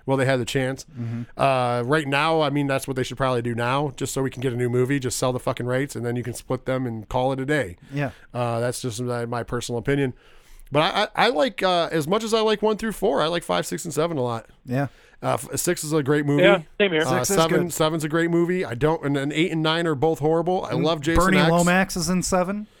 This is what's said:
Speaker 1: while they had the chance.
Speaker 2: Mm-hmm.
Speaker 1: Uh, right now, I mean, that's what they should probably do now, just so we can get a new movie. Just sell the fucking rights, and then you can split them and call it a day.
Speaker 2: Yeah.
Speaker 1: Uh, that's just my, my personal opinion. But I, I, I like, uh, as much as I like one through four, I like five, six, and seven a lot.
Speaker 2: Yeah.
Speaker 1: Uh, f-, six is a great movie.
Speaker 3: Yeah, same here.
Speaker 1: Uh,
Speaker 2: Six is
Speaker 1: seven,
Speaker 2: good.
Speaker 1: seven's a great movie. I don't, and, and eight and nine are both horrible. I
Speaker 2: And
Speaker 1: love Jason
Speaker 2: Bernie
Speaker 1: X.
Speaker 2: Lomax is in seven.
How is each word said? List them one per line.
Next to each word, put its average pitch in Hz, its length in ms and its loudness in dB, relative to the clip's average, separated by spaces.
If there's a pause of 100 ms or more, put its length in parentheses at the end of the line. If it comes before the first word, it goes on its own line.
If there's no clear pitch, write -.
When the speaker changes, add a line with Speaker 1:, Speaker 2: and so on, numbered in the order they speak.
Speaker 1:
while 135 120 2
they 131 80 2
had 131 140 2
the 120 60 -2
chance. 131 400 -4
Speaker 2:
Mm-hmm. 117 380 -8 (140)
Speaker 1:
Uh, 123 480 2
right 147 220 0
now, 156 360 2
I 143 80 2
mean, 143 180 0
that's 135 180 -2
what 135 100 -6
they 131 60 -2
should 123 140 -6
probably 127 260 0
do 120 140 -2
now, 131 400 0
just - 180 -6
so 135 80 0
we 131 80 -2
can 123 100 -10
get 127 120 -2
a 117 40 -4
new 123 140 0
movie. 127 300 2
Just 123 180 -4
sell 127 140 0
the 123 80 -4
fucking 131 260 -4
rights, 131 300 -2
and 117 100 -6
then 120 80 -2
you 123 80 -2
can 120 100 -6
split - 320 -6
them 131 220 -2
and 113 220 -8
call 127 240 0
it 131 80 -4
a 135 40 -4
day. 131 320 -2 (160)
Speaker 2:
Yeah. 139 200 -4 (200)
Speaker 1:
Uh, 117 280 -2
that's 123 200 -2
just 123 220 -6
my, 120 240 -4
my 117 160 -6
personal 120 380 -4
opinion. 139 340 0 (560)
But 147 120 4 (120)
I, 196 80 2
I, 208 240 0
I - 40 4
like, 269 340 0
uh, 175 260 2
as 156 160 0
much 208 160 0
as 220 100 -2
I 226 80 2
like 214 220 2
one 214 140 2
through 220 160 -4
four, 190 280 0
I 151 60 2
like 170 160 -2
five, 175 240 -2
six, - 180 -8
and 165 80 -8
seven 156 240 0
a 127 60 -2
lot. 117 240 -4 (180)
Speaker 2:
Yeah. 131 220 -2 (340)
Speaker 1:
Uh, 127 140 0
f-, - 220 -6
six 175 260 -2
is 151 100 -4
a 156 120 2
great 147 200 2
movie. 143 200 4
Speaker 3:
Yeah, 190 180 6 (160)
same 202 140 2
here. 156 100 2
Speaker 1:
Uh, 127 160 2
Speaker 2:
Six 127 120 -2
is 143 60 2
Speaker 1:
seven, 160 280 4
Speaker 2:
good. 165 80 -6
Speaker 1:
seven's 156 320 0
a 160 40 -4
great 165 220 0
movie. 170 340 2
I 120 120 -6
don't, 151 280 0
and, 143 120 0
and 139 160 -2
eight 160 180 2
and 160 100 0
nine 165 280 0
are 151 80 2
both 156 240 0
horrible. 165 440 2
I - 60 -8
Speaker 2:
And 160 140 0
Speaker 1:
love 160 160 0
Jason 165 240 4
Speaker 2:
Bernie 185 140 4
Speaker 1:
X. 160 120 6
Speaker 2:
Lomax 175 460 2
is 165 120 -2
in 180 140 0
seven. 190 460 -2 (120)